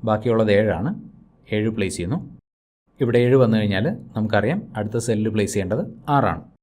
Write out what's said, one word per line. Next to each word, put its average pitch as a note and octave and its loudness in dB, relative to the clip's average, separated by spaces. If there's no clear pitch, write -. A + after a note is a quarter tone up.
ബാക്കിയുള്ളത് A2 2
ഏഴാണ്. G#2 0
ഏഴ് G#2+ 0
പ്ലേസ് G2 -4
ചെയ്യുന്നു. F#2 -4
ഇവിടെ A#2+ 2
ഏഴ് B2 4
വന്നു A2 4
കഴിഞ്ഞാൽ G2 0
നമുക്കറിയാം G#2+ 0
അടുത്ത G#2+ -4
സെല്ലിൽ A2 0
പ്ലേസ് G#2 0
ചെയ്യേണ്ടത് G2+ -2
ആറാണ്. F#2 0